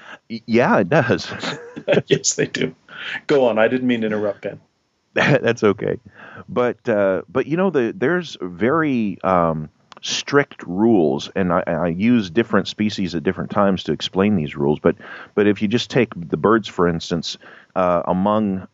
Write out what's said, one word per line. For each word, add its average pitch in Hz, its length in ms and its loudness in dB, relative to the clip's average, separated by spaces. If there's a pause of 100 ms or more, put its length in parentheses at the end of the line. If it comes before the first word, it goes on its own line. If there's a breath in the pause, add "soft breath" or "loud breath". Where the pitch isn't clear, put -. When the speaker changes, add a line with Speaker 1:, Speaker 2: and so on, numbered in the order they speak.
(300 loud breath)
Speaker 1:
Y-, 113 160 -10
yeah, 127 320 4
it 98 100 0
does. 113 420 2
<laughs> - 280 -8 (280)
Speaker 2:
<laughs> - 200 2
Yes, - 280 0
they - 120 -2
do. - 280 -4 (520 loud breath)
Go 139 200 4
on. 107 120 2
I 110 100 6
didn't 127 180 0
mean 120 140 2
to 110 60 -2
interrupt, 104 340 -2
Ben. - 200 -8 (260)
Speaker 1:
<laughs> - 260 -20
That's - 500 2
okay. 101 380 0 (480 loud breath)
But, 120 400 -2
uh, 98 400 2
but 120 180 -2
you 151 120 -2
know, 196 100 0
the, 127 260 0
there's 160 460 -2
very, 113 840 -2
um, 82 460 0 (320)
strict - 640 -2
rules, 90 680 2
and 90 180 0
I, 87 140 2
I 85 220 -2
use 98 420 0
different 104 380 0
species 101 460 -4
at 80 80 -4
different - 280 -4
times 98 340 2
to 80 80 -2
explain 98 440 0
these 73 200 -4
rules. 71 220 2
But, 85 180 2 (380 loud breath)
but 104 120 2
if 101 140 2
you 107 80 0
just 117 220 -2
take 120 260 0
the 85 200 -6
birds, 104 320 2
for 87 200 0
instance, 82 480 -4 (380 loud breath)
uh, 90 320 2
among, 98 680 0